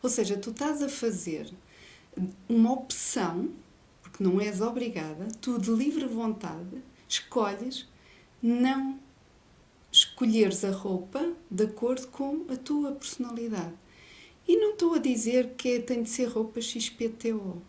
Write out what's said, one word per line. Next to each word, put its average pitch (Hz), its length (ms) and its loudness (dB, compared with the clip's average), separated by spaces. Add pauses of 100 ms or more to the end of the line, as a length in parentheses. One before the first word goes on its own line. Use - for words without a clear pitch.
Ou 247 80 0
seja, 202 260 0
tu 202 140 -6
estás 285 320 -2
a 269 60 0
fazer 180 600 -4 (960)
uma 233 240 6
opção, 208 760 -2 (520)
porque - 220 -8
não 185 160 6
és 208 200 -2
obrigada, 208 680 -4 (120)
tu 240 180 -2
de 202 120 0
livre 277 360 2
vontade 208 760 -4 (260)
escolhes 233 760 -2 (560)
não 269 560 2 (920)
escolheres 220 720 4
a 196 60 2
roupa 196 640 -2 (180)
de 202 140 2
acordo 240 440 -2
com 285 400 -4
a 262 80 -4
tua 285 360 -2
personalidade. 233 840 -6 (760)
E 349 80 8
não 427 160 4
estou 339 220 2
a 311 40 4
dizer 247 580 2
que 247 200 0
é, - 40 2
tem 233 220 -2
de 226 60 -4
ser 254 180 0
roupa 226 340 -2
X 226 280 -4
P 226 200 -4
T 226 240 -4
O 190 360 -6